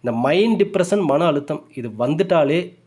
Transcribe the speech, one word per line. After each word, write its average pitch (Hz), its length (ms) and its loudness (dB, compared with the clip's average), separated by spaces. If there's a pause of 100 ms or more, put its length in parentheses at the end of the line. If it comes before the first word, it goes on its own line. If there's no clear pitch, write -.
இந்த 120 100 -4 (140)
மைண்ட் 196 360 2
டிப்ரெஷன், 190 500 0
மன 156 180 2
அழுத்தம், 143 340 -4 (160)
இது 117 80 -8 (140)
வந்துட்டாலே 160 580 2 (260)